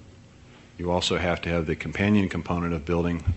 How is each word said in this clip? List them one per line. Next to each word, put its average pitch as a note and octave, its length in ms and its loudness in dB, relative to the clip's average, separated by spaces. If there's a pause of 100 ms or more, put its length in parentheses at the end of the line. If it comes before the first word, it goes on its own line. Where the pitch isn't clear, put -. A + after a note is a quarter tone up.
(760)
You F2 140 -2
also F2+ 260 2
have F2 260 0
to E2 60 -2
have E2+ 180 0
the D#2+ 80 0
companion G2+ 520 2
component F2 460 -2
of D#2+ 120 -4
building E2+ 380 0 (140)